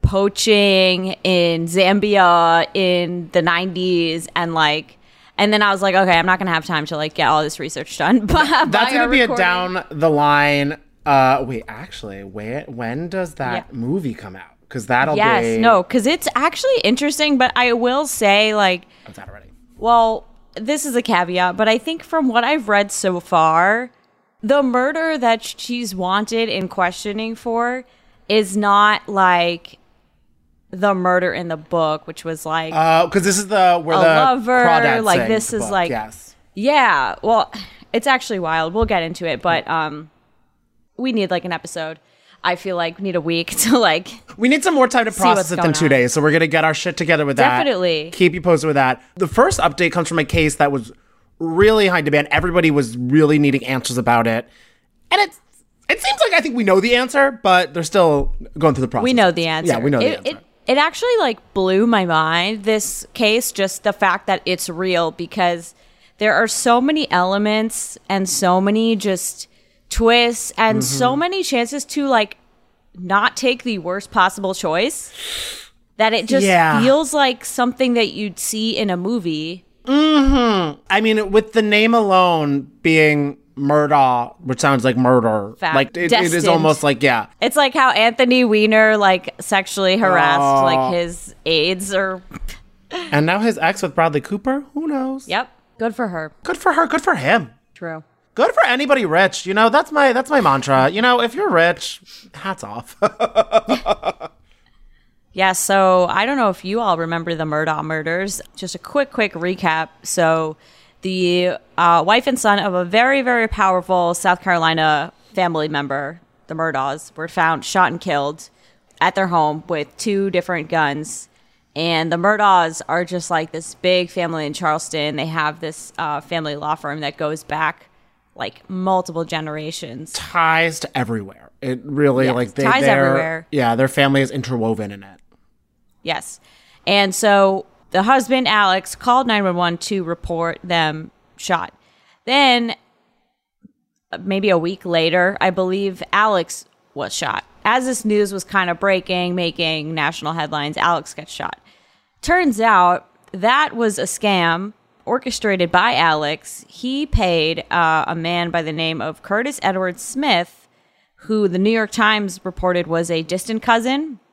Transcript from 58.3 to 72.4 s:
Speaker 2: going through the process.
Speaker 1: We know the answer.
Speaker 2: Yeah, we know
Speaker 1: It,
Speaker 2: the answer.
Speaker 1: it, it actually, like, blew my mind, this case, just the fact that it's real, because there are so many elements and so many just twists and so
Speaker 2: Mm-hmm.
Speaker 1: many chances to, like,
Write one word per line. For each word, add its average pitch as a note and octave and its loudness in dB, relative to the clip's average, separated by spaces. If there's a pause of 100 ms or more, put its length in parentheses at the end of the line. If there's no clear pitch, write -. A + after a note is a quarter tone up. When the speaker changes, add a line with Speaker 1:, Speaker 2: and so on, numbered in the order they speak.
Speaker 2:
going D3+ 4
through C3 -2
the B2 -2
process. G#3+ -2
Speaker 1:
We B3+ 2
know G#3+ 4
the E3+ -2
answer. D#3+ -2
Speaker 2:
Yeah, - 0
we C#3+ 0
know C3 2
Speaker 1:
It, D4 -2
Speaker 2:
the B3+ -4
answer. - -
Speaker 1:
it, D#4 -12 (280)
it B3+ 2
actually, E4 0 (100)
like, B3+ -4
blew F#3+ 2
my A3 2
mind, E3+ 0
this G#3+ -4
case, A3+ 0
just F#3+ -6
the G#3 0
fact G3 -2
that F#3+ 0
it's F3+ -4
real, E3+ -2
because E3+ -4 (440)
there G#3+ 2
are G#3+ 2
so A#3+ 2
many D4+ 0
elements G#3 -2 (100)
and F#3+ -2
so F#3 2
many A3 2
just F#3+ -6 (400)
twists A#3 2
and A3 2
so C#3 0
Speaker 2:
Mm-hmm. C#4+ -2
Speaker 1:
many F4+ -2
chances C4 -4
to, C#4+ -4
like, A3 0 (600)